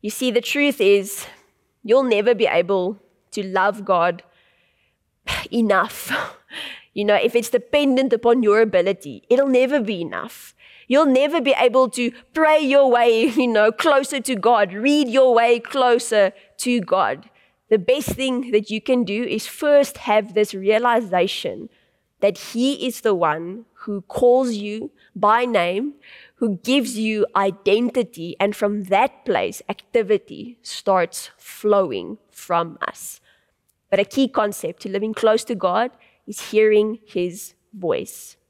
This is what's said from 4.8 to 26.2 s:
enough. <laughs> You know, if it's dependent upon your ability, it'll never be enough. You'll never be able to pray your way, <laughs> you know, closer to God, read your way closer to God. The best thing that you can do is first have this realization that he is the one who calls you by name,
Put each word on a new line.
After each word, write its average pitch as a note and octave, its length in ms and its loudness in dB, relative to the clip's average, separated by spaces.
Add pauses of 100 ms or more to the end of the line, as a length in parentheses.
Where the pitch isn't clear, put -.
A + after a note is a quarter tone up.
enough. G#3 600 0
<laughs> - 220 -6 (600)
You G#3 120 -4
know, G#3 100 4
if A#3 200 0
it's A3+ 160 0
dependent C4+ 600 0
upon A#3+ 300 2
your G#3+ 180 4
ability, F#3 680 0
it'll C#4 180 4
never C4 320 2
be G3+ 220 -4
enough. - 540 -12 (320)
You'll D4 180 4
never C#4+ 340 2
be C4 160 2
able B3+ 340 2
to A#3+ 220 -4 (220)
pray D#4 260 4
your C#4 300 4
way, A#3 360 4
<laughs> A3+ 120 0
you B3+ 80 2
know, A3 260 4
closer C#4 480 0
to B3+ 160 -4
God, G#3 380 2
read C#4 340 0
your B3+ 240 4
way A#3 280 4
closer A#3 720 0 (260)
to A#3+ 240 -2
God. F3 480 -2 (400)
The A3 80 4
best A#3+ 320 -2
thing B3+ 420 -4
that G#3+ 200 0
you A3 100 -6
can B3 220 0
do G3+ 220 -4
is A3 200 -6
first D4 520 0
have G#3+ 360 -2
this G#3+ 200 0
realization G3 1160 -2 (520)
that G3+ 160 0
he B3+ 500 -4
is A#3+ 140 -8
the G#3+ 120 0
one E3+ 520 -4 (160)
who G3+ 200 -8
calls B3 520 2
you G#3 360 -10 (240)
by G#3+ 320 2
name, G#3+ 480 -2 (420)